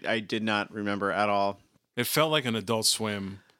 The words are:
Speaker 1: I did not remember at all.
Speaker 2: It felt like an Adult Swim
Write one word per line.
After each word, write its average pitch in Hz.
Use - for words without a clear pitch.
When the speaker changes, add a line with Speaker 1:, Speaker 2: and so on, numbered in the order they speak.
Speaker 1:
I 113
did 110
not 107
remember 101
at 104
all. 101
Speaker 2:
It 123
felt 156
like 151
an 117
Adult 110
Swim 98